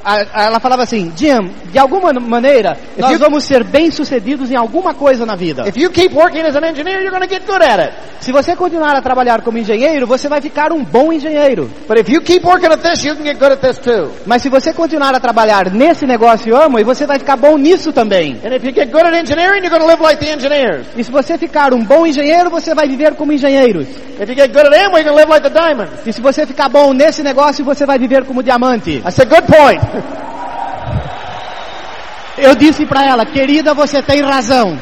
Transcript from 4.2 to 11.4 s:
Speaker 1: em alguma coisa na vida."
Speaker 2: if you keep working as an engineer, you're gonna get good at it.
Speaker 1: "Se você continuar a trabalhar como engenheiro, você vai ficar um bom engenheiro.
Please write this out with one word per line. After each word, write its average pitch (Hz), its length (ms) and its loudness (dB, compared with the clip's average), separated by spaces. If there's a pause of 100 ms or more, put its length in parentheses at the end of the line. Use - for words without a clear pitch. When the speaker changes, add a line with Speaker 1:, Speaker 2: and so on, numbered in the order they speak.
Speaker 1:
em 262 40 -2
alguma 269 400 -2
coisa 269 320 0
na 220 80 -6
vida." 160 340 -4
Speaker 2:
if - 80 -6
you 330 140 0
keep 359 240 0
working 311 280 2
as 311 120 -2
an 294 100 -2
engineer, 330 380 -6
you're 381 80 -4
gonna 370 180 -4
get 370 160 -6
good 381 160 -2
at 247 200 4
it. 139 120 -2 (280)
Speaker 1:
"Se - 100 -8
você 285 240 0
continuar 320 400 -2
a 262 80 0
trabalhar 247 400 0
como 226 160 -4
engenheiro, 240 480 0
você 254 220 -2
vai 294 120 0
ficar 302 320 -2
um 311 120 -2
bom 233 280 2
engenheiro. 285 560 0 (200)